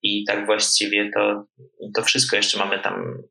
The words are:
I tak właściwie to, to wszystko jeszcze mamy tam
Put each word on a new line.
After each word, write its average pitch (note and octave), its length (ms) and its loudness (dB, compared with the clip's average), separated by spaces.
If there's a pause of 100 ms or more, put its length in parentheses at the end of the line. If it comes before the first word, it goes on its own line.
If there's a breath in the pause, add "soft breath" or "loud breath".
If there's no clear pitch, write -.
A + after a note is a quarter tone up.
I G#2 220 0
tak G#2 200 0
właściwie G#2 640 2
to, G#2 340 0 (500)
to A2+ 80 0
wszystko - 320 2
jeszcze G#2 240 0
mamy G2 200 0
tam - 520 -6